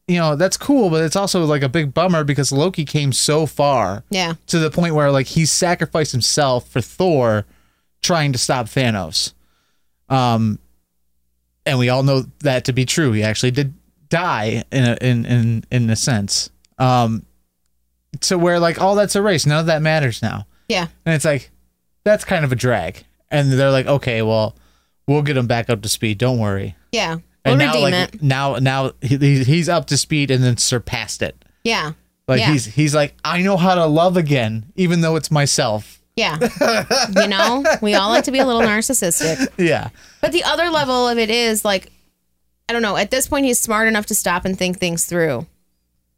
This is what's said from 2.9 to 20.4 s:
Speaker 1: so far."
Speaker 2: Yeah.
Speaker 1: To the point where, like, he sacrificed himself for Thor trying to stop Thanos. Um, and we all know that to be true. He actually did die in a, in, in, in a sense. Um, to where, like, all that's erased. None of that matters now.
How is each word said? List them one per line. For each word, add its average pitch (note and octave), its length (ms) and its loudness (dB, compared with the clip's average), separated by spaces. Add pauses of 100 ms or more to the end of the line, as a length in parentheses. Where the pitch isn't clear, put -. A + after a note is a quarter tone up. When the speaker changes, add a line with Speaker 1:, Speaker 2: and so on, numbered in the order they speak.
Speaker 1:
so D3+ 340 0
far." A#2+ 640 0
Speaker 2:
Yeah. F3+ 240 -2 (140)
Speaker 1:
To F3 100 0
the D#3 120 0
point E3+ 240 0
where, D3 160 2
like, C3+ 180 0
he D#3+ 180 0
sacrificed E3+ 680 -2
himself B2+ 560 0
for - 140 -4
Thor B2 640 0 (560)
trying D#3 300 0
to A#2+ 60 -4
stop B2+ 280 -2
Thanos. G#2+ 680 -2 (800)
Um, A#2 480 2 (1040)
and C3+ 140 0
we B2 100 2
all B2+ 140 2
know C3+ 220 2 (160)
that B2+ 260 0
to C3 80 0
be B2+ 100 0
true. C3+ 280 0
He G#2+ 100 0
actually A2 300 0
did C#3 200 -2 (380)
die A#2 600 -2
in C3 140 2
a, A#2+ 160 0
in, A#2+ 240 0
in, A#2 460 0
in A#2+ 180 0
a A2 80 2
sense. G#2 540 -2 (280)
Um, B2 460 2 (960)
to - 180 0
where, F3 220 2
like, E3+ 200 0
all F#3+ 140 2
that's G3+ 220 0
erased. G3+ 300 2
None D3 140 2
of D#3+ 60 -2
that D#3+ 160 0
matters D#3 400 0
now. G2+ 240 -4 (220)